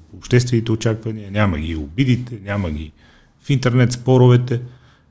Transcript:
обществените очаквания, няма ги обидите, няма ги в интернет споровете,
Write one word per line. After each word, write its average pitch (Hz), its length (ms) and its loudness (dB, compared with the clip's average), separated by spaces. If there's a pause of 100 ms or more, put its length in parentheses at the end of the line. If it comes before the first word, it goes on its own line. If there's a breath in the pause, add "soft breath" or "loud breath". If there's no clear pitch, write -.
(140)
обществените 120 580 0
очаквания, 110 600 -6
няма 101 280 0
ги 80 160 -6
обидите, 120 720 -2
няма 101 260 -4
ги 76 200 -10 (500 soft breath)
в - 80 -8
интернет 127 440 2
споровете, 123 680 4 (520 loud breath)